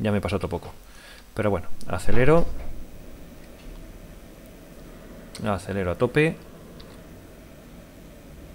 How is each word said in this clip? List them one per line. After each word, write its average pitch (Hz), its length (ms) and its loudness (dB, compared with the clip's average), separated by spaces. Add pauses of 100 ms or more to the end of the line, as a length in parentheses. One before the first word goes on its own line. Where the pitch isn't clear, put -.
ya 107 100 0
me 101 100 2
pasó 98 160 -2
otro 90 120 -2
poco. - 260 -6 (600)
Pero 104 160 0
bueno, 92 180 -2 (180)
acelero. 123 600 8 (3000)
Acelero 98 460 -2
a 87 60 -4
tope. 151 400 0 (2250)